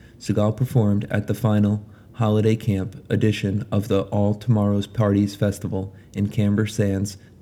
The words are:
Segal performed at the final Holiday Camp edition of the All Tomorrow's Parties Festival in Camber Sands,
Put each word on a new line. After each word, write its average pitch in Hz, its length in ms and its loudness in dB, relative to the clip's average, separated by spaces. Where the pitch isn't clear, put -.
Segal 104 380 0
performed 104 520 0
at 104 200 -4
the 107 60 0
final 104 520 2
Holiday 107 420 2
Camp 95 400 -4
edition 104 640 0
of 101 160 0
the 98 180 0
All 104 300 0
Tomorrow's 101 540 0
Parties 101 480 0
Festival 98 580 -4
in 101 160 -2
Camber 104 380 0
Sands, 101 500 -2